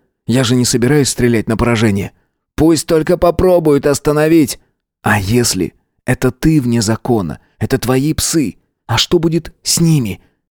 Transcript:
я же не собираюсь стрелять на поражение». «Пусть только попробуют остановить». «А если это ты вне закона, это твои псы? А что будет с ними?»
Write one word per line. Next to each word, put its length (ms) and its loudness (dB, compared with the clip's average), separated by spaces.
я 180 0
же 120 0
не 80 0
собираюсь 440 0
стрелять 400 -2
на 80 -2
поражение». 560 0
«Пусть 320 2
только 300 0
попробуют 720 2
остановить». 760 0
«А 160 0
если 560 -2
это 260 0
ты 300 0
вне 220 0
закона, 580 -2
это 200 -2
твои 340 -2
псы? 440 -4
А 120 -2
что 200 0
будет 440 -2
с 180 -4
ними?» 400 0